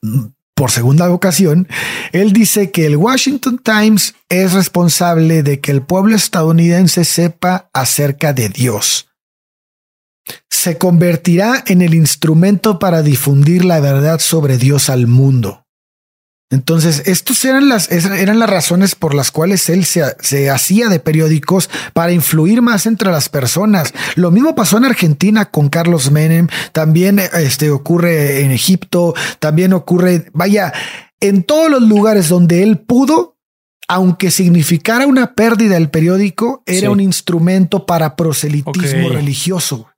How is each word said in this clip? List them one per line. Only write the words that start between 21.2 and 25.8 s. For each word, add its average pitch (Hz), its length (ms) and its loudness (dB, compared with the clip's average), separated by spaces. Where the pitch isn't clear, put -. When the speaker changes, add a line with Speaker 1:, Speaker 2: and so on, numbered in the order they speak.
Speaker 1:
para 170 180 0
influir 170 500 2
más 233 240 0
entre 220 240 -2
las 156 180 -2
personas. 160 640 -2
Lo 175 140 2
mismo 254 240 2
pasó 196 240 0
en 240 80 2
Argentina 202 640 0
con 147 200 0
Carlos 165 420 0